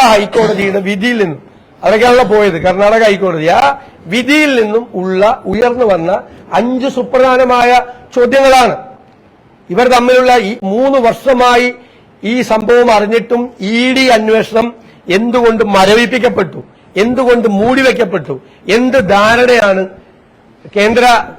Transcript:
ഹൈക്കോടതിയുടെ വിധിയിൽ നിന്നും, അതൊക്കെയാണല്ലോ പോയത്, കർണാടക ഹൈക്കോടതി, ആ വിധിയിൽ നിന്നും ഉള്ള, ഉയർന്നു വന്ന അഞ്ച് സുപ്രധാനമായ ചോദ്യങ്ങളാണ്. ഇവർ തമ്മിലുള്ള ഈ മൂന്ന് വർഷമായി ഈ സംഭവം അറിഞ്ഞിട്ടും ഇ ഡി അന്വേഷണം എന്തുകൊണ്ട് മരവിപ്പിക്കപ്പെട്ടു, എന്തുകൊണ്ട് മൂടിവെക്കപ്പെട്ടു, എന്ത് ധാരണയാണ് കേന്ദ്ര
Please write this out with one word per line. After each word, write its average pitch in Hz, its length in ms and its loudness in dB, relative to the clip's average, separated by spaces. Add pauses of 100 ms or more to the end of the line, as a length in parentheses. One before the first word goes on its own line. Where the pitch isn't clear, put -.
(120)
ഹൈക്കോടതിയുടെ 208 680 0
വിധിയിൽ 208 440 -4
നിന്നും, 156 180 -6 (420)
അതൊക്കെയാണല്ലോ 247 400 2
പോയത്, 196 380 0
കർണാടക 202 420 0
ഹൈക്കോടതി, 185 420 0
ആ 254 360 0 (240)
വിധിയിൽ 254 580 0
നിന്നും 220 300 -4
ഉള്ള, 190 520 -2
ഉയർന്നു 240 400 -2
വന്ന 185 380 -2 (300)
അഞ്ച് 247 340 -2
സുപ്രധാനമായ 247 920 0 (340)
ചോദ്യങ്ങളാണ്. 254 640 2 (920)
ഇവർ 220 180 0
തമ്മിലുള്ള 254 500 2
ഈ 214 260 -4
മൂന്ന് 254 340 -2 (100)
വർഷമായി 247 680 0 (500)
ഈ 240 180 -2
സംഭവം 233 540 2
അറിഞ്ഞിട്ടും 233 540 -2 (100)
ഇ 233 340 -2
ഡി 262 120 0 (120)
അന്വേഷണം 220 560 -2 (360)
എന്തുകൊണ്ട് 226 540 0
മരവിപ്പിക്കപ്പെട്ടു, 202 1000 0 (340)
എന്തുകൊണ്ട് 240 500 0
മൂടിവെക്കപ്പെട്ടു, 202 920 -2 (360)
എന്ത് 247 320 0
ധാരണയാണ് 214 800 2 (880)
കേന്ദ്ര 226 480 2 (160)